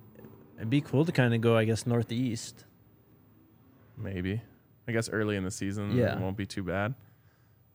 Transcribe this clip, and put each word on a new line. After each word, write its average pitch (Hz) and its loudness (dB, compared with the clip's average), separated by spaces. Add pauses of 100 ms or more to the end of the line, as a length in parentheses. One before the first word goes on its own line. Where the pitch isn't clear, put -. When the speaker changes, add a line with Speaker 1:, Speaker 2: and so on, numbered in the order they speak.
(580)
Speaker 1:
it'd 110 -6
be 143 4
cool 143 2
to 175 -2
kinda 120 4
go, 117 4
I 110 4
guess, 110 0
northeast. 120 -2 (1300)
Speaker 2:
Maybe. 95 -4 (460)
I 120 -6
guess 113 0
early 104 0
in 95 0
the 92 -2
season 101 -4
Speaker 1:
Yeah. 110 2
Speaker 2:
it - -6
won't 95 -4
be 98 -4
too 101 -8
bad. 101 -2 (800)